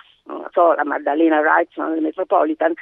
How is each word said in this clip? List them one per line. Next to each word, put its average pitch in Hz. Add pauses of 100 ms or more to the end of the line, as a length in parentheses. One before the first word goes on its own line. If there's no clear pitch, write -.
(260)
non -
so, 170
la 143
Maddalena 147
Reichmann 160
del 160
Metropolitan, 160